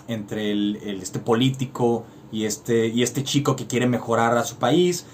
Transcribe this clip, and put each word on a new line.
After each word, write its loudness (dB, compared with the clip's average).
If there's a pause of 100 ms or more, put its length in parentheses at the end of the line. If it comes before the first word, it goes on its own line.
entre -4
el, 0
el, -8
este -8
político 0 (280)
y -2
este, 0
y 0
este 0
chico 0
que -6
quiere 0
mejorar 2
a 0
su -8
país, 2